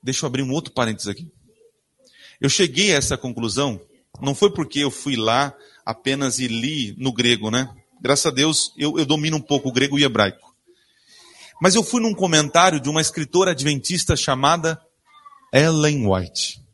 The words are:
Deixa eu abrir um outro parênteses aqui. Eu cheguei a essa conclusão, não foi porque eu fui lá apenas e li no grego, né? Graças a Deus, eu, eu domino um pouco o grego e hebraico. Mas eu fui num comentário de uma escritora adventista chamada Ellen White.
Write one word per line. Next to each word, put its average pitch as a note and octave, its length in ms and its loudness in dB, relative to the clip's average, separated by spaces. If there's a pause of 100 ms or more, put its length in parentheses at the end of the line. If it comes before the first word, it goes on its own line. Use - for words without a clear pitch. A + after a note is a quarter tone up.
Deixa C3 220 -4
eu - 20 -2
abrir C3 160 -2
um C3 100 -4
outro D3+ 200 -6
parênteses A2 360 -4
aqui. G#2 180 -10 (1120)
Eu C#3 100 0
cheguei F3+ 420 2
a D3 60 4
essa C3+ 180 -2
conclusão, A#2 640 -4 (400)
não C#3 140 -2
foi G3+ 180 2
porque D3+ 280 -6
eu C#3+ 100 0
fui C#3 260 -6
lá A#2 400 0 (300)
apenas C3 520 -4
e B2+ 100 -4
li A#2 500 -4
no B2+ 140 -4
grego, A#2 380 2
né? B2+ 240 -4 (260)
Graças C#3 260 2
a D#3+ 40 2
Deus, C#3+ 460 0
eu, D3+ 220 -2
eu D#3 80 0
domino D#3 320 0
um - 20 -4
pouco C#3 280 -2
o B2 40 -6
grego C#3 260 2
e D3 60 4
hebraico. G#2+ 480 -2 (1080)
Mas F#3 140 4
eu A3+ 80 2
fui A#3+ 180 -2
num A3+ 100 0
comentário E3 680 2
de C3 100 -4
uma D#3 100 0
escritora F3 520 0
adventista D3 640 -2
chamada D#3 680 0 (680)
Ellen D3+ 560 4
White. - 520 -2 (120)